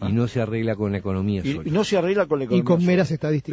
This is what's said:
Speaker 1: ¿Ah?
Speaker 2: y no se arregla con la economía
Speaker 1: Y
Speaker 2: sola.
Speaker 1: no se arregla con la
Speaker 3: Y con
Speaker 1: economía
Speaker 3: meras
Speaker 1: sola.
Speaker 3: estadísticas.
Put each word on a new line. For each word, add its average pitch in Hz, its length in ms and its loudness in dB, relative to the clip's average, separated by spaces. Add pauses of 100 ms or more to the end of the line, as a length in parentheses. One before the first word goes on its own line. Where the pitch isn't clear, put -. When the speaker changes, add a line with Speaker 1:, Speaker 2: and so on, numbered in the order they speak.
Speaker 1:
¿Ah? 95 80 -4
Speaker 2:
y 98 40 0
no 117 140 2
se 120 140 -2
arregla 113 340 -2
con 101 160 -2
la 101 80 -2
economía 98 460 -2
Speaker 1:
Y 135 80 -2
Speaker 2:
sola. 156 180 -6
Speaker 1:
no 196 140 2
se 202 140 0
arregla 185 280 2
con 147 120 0
la 135 80 -4
Speaker 3:
Y - 20 -8
con 180 100 2
Speaker 1:
economía 175 280 2
Speaker 3:
meras 180 220 2
Speaker 1:
sola. 165 80 -4
Speaker 3:
estadísticas. 151 360 -2